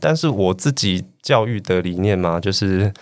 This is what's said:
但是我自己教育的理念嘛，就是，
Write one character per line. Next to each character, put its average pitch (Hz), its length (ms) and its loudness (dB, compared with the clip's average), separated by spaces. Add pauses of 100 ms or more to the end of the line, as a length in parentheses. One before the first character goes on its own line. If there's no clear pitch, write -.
但 156 160 2
是 160 100 -2
我 98 240 2
自 143 200 -2
己 92 340 -2 (160)
教 117 240 2
育 110 160 -4
的 92 180 0
理 90 200 -4
念 98 180 2
嘛， 85 220 0
就 95 120 -2
是， 95 400 0 (100)